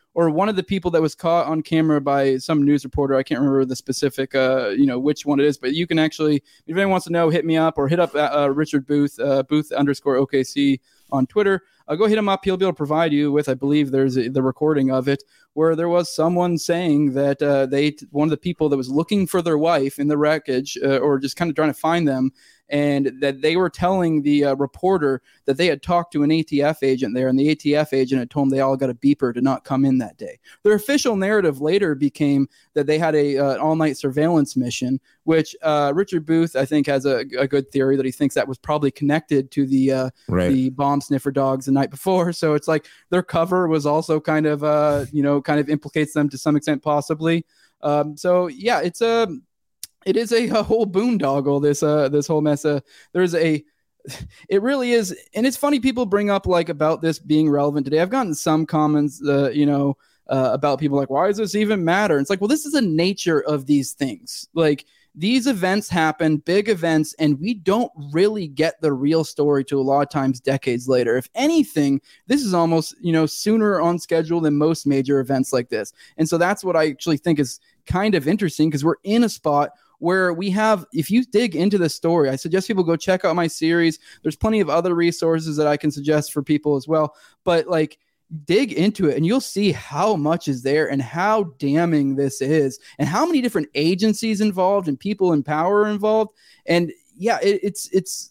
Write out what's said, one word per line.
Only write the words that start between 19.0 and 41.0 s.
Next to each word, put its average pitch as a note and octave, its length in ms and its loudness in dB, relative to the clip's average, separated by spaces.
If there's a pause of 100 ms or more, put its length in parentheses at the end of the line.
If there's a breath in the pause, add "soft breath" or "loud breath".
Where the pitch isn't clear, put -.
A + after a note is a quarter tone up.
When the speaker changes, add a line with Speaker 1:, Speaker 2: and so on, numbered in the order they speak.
Speaker 1:
for F3+ 160 -2
their E3 160 0
wife D3 420 0
in C#3+ 100 0
the D3 80 0
wreckage, C#3+ 680 0
uh, C3+ 140 2
or C#3 200 2
just C3+ 200 -6
kinda E3+ 160 -2
trying D#3 160 0
to C3+ 40 -2
find E3 340 0
them, C3 240 0 (400 soft breath)
and C#3+ 480 0
that C#3 220 -2
they D#3+ 160 2
were F3+ 140 0
telling F3 500 0
the, D3 240 2
uh, C3+ 120 2
reporter C#3+ 640 0 (220 soft breath)
that C3+ 120 0
they E3+ 80 0
had D3 160 0
talked F3 320 -2
to D3 80 0
an C#3+ 80 2
A D#3+ 140 2
T C#3+ 180 -2
F D3+ 220 0
agent B2+ 320 0
there, B2+ 120 0
and C3 120 2
the D3 100 2
A D#3 60 2
T C#3+ 200 -2
F D3+ 160 0
agent C3 280 0
had A#2+ 100 -8
told C#3+ 160 -2
them C#3 100 0
they C3+ 60 0
all C3+ 160 0
got B2+ 140 -2
a - 20 -4
beeper C3+ 400 0
to A#2+ 80 -4
not C3+ 220 0
come C3+ 200 -2
in C3 140 2
that A#2 200 -6
day. F#2 200 -14 (240 loud breath)
Their G#3 140 4
official A#3+ 400 0
narrative F#3+ 440 0
later D#3+ 360 0
became C#3 520 0 (280 soft breath)
that C#3+ 100 0
they D3+ 140 2
had D#3+ 160 0
a, C#3+ 240 2
uh, C#3 180 0
all-night D#3 400 0
surveillance D3 580 0
mission, B2+ 440 -2 (240)
which, D#3+ 400 0
uh, D3 320 2
Richard E3+ 320 -2
Booth, E3 280 2
I C3+ 100 0
think, D3 200 2
has C#3 220 0
a, C3 180 0 (140)
a C#3 80 0
good C#3 240 0
theory C3+ 260 2
that C3+ 80 0
he C3 60 -4
thinks C#3+ 240 -2
that C3 120 0
was C3 120 -10
probably C#3+ 320 -2
connected C#3+ 580 -2
to C#3+ 160 -2
the, C3+ 260 2
uh, C3 180 -2 (180 soft breath)
Speaker 2:
Right. F2+ 240 0
Speaker 1:
the C3 180 0
bomb C#3 320 -2